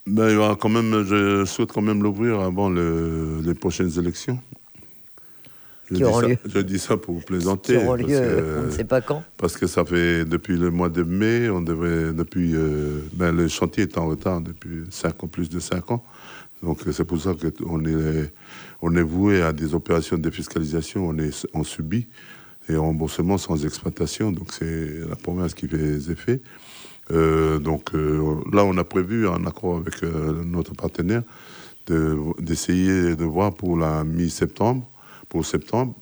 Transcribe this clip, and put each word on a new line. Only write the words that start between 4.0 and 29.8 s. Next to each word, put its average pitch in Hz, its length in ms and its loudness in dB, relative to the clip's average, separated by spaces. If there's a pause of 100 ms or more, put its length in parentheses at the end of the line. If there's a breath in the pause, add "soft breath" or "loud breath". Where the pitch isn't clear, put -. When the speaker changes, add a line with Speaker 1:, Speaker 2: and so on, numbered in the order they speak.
Speaker 1:
Je 95 60 -2
Speaker 2:
Qui 90 60 2
Speaker 1:
dis - 20 4
Speaker 2:
auront 117 180 6
Speaker 1:
ça, 120 60 4
Speaker 2:
lieu. 123 180 2
Speaker 1:
je 101 140 0
dis 95 200 0
ça 113 180 0
pour 85 280 -6
plaisanter, 92 520 0
Speaker 2:
Qui 120 60 4
auront 123 140 2
Speaker 1:
parce 120 120 -2
Speaker 2:
lieu, 143 100 4
Speaker 1:
que, 78 400 2
Speaker 2:
on 73 60 -2
ne 127 60 0
sait - 120 -2
pas 127 180 2
quand. 151 220 -4 (140)
Speaker 1:
parce - 200 -2
que - 80 0
ça 87 180 2
fait 85 400 2
depuis 85 340 0
le 87 120 2
mois 87 200 2
de 85 120 0
mai, 110 480 2
on 90 120 0
devait, 82 520 0
depuis, 82 420 0
euh, 76 460 0 (120)
ben, 85 220 0
le 85 120 4
chantier 90 360 -2
est 87 140 -4
en 82 80 0
retard 85 360 -2
depuis 82 500 -10
cinq - 320 -6
ans, 87 40 -8
plus 82 220 -6
de 85 100 -6
cinq 87 300 -6
ans. 120 160 -2 (560 loud breath)
Donc, 82 260 -4
euh, 78 40 -2
c'est 80 140 -2
pour 85 140 -2
ça 87 140 0
que 80 140 -4
t-, - 200 -4
on 80 180 -2
est, 78 460 0 (520 loud breath)
on 85 120 2
est 85 80 4
voué 92 380 4
à 80 120 2
des 76 200 -2
opérations 85 440 0
de 82 40 0
défiscalisation, 80 840 -2
on 78 100 -2
est, 76 360 -4
on 80 100 -2
subit, 82 440 -4 (640 loud breath)
et 78 60 2
remboursement 80 640 0
sans 78 260 -2
exploitation. 85 680 -2
Donc, 87 200 -6
c'est 80 560 -6
la 82 80 -6
promesse 90 400 -4
qui - 120 -6
fait 76 440 -2
effet. 120 300 -2 (680 loud breath)
Euh, 80 480 4
donc, 73 340 -2
euh, 78 440 2 (140)
là, 101 140 6
on 92 140 2
a 85 40 0
prévu, 98 440 0
en 87 180 0
accord 87 320 -4
avec, 82 240 -6